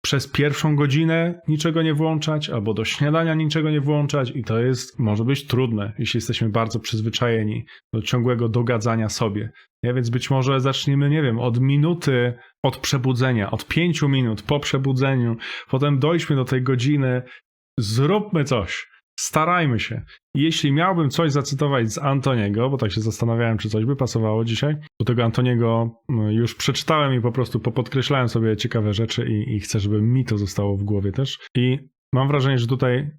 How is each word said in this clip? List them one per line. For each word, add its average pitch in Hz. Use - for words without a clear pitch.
przez 135
pierwszą 147
godzinę 160
niczego 156
nie 160
włączać, 156
albo 107
do 110
śniadania 160
niczego 156
nie 151
włączać 143
i 123
to 113
jest, 123
może 107
być 139
trudne, 113
jeśli 120
jesteśmy 113
bardzo 110
przyzwyczajeni 110
do 110
ciągłego 120
dogadzania 113
sobie. 107
Nie? 123
Więc 123
być 120
może 135
zaczniemy, 139
nie 156
wiem, 117
od 120
minuty 139
od 131
przebudzenia, 127
od -
pięciu 156
minut 123
po 147
przebudzeniu, 135
potem 139
dojdźmy 156
do 131
tej 127
godziny, 131
zróbmy 147
coś. 117
Starajmy 156
się. 110
Jeśli 147
miałbym 165
coś 165
zacytować 135
z -
Antoniego, 127
bo 139
tak 107
się 110
zastanawiałem, 117
czy 107
coś 110
by 139
pasowało 113
dzisiaj, 143
bo 107
tego 120
Antoniego, 117
mm, 107
już 117
przeczytałem 143
i 120
po 120
prostu 120
popodkreślałem 127
sobie 110
ciekawe 107
rzeczy 113
i, 110
i 101
chcę, 107
żeby 104
mi 123
to 107
zostało 101
w 101
głowie 101
też. 139
I 127
mam 135
wrażenie, 139
że 120
tutaj 131